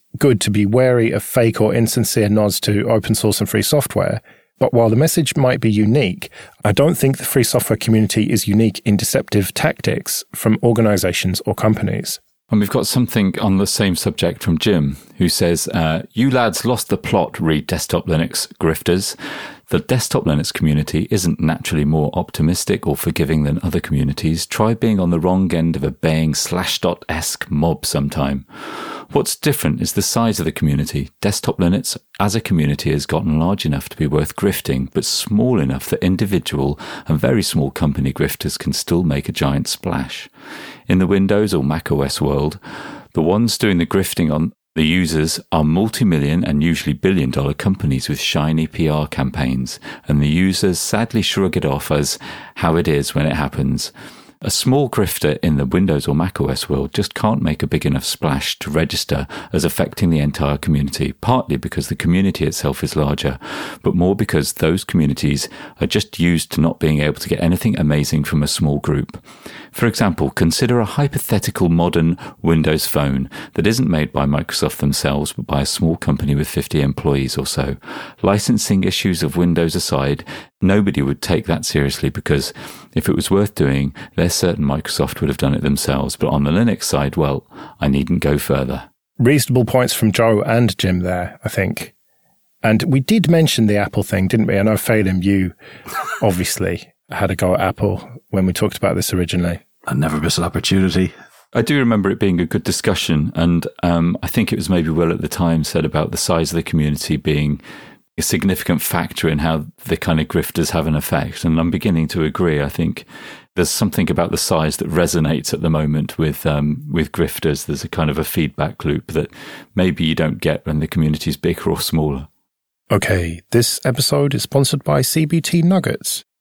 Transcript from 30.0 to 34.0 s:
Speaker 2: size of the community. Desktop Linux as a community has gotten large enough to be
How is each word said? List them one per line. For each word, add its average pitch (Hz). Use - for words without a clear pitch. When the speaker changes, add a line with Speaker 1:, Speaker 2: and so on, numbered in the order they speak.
Speaker 2:
size 113
of 87
the 78
community. 71
Desktop -
Linux 92
as 101
a 113
community 73
has 73
gotten 76
large 90
enough 71
to -
be 76